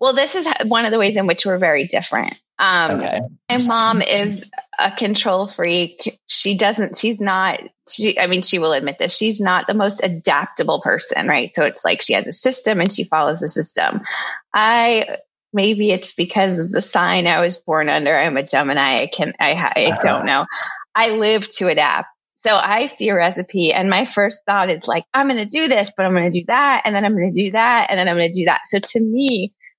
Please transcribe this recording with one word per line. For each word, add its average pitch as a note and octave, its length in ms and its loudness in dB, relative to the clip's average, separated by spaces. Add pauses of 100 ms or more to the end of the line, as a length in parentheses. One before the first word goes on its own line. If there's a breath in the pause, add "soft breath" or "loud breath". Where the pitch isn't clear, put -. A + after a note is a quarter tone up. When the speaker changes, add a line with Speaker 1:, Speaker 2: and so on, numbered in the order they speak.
Speaker 1:
Well, C4 140 2
this C#4 200 0
is F4 120 -2
h-, D4+ 200 -2
one A3+ 200 2
of G#3+ 40 -2
the A3+ 80 0
ways G#3+ 200 2
in G3 80 0
which F3+ 180 0
we're F#3+ 140 0
very D3+ 280 2
different. - 480 -4 (240)
Um, F3+ 420 2
Speaker 2:
Okay. - 200 -4 (300)
Speaker 1:
my A#3+ 80 0
mom A3+ 440 2
is G3+ 440 -2 (320)
a G3 140 2
control G3+ 560 -2
freak. F3 720 -4 (100)
She - 280 2
doesn't, G#3 400 0
she's A3 240 -2
not, F#3+ 400 -2 (280)
she, G#3 300 0
I F#3 80 2
mean, F#3 160 0
she F#3 160 0
will D#3+ 140 2
admit C#3 260 -2
this. - 180 0
She's G#3+ 240 0
not F#3 260 0
the G3+ 80 0
most G3+ 300 0
adaptable D#3+ 760 -2
person, - 480 -2
right? C3+ 260 0
So C#3+ 100 0
it's - 200 -4
like F2 180 0
she - 100 2
has G2 160 0
a - 40 -8
system A3 480 0
and F#3 120 0
she - 120 -2
follows D#3 360 0
the D3+ 80 -4
system. - 520 -4 (540 loud breath)
I, A3+ 640 2 (360)
maybe G#3 380 2
it's F#3 240 -2
because F#3+ 440 0
of E3+ 120 -4
the G3 120 -2
sign F3+ 440 0
I E3+ 140 2
was F3 160 0
born D#3 320 -2
under. D3+ 280 2
I'm C#3+ 200 0
a C#3 60 0
Gemini. C#3 600 0
I C#3 100 -2
can, D3+ 280 -4
I, D3 140 2
I C#3+ 320 0
Speaker 2:
Uh-huh. - 160 0
Speaker 1:
don't - 240 0
know. C#3+ 200 0 (480 loud breath)
I A3+ 160 2
live G#3+ 460 0
to F#3 120 0
adapt. D3+ 400 2 (260)
So G#3+ 200 0
I G#3 320 2
see A3 220 -4
a G3+ 60 2
recipe F3+ 580 0
and F#3+ 180 0
my F#3+ 140 2
first G3+ 420 -2
thought G3 240 0
is E3 180 -4
like, F3 160 -2 (100)
"I'm C#4 140 2
gonna A3+ 180 -2
do D4 220 -2
this, G#3 280 2
but F#3+ 100 0
I'm F#3 80 2
gonna F3 160 2
do E3+ 180 -2
that. C4+ 360 2
And G#3 100 0
then G3+ 100 0
I'm G#3 100 2
gonna F#3 180 0
do F#3+ 200 0
that. A#3 360 2
And F#3+ 100 0
then F3+ 100 2
I'm F3 80 0
gonna E3+ 160 2
do F3+ 140 0
that." E3+ 200 2
So G3+ 140 0
to G#3+ 200 0
me, A3+ 520 0 (260 loud breath)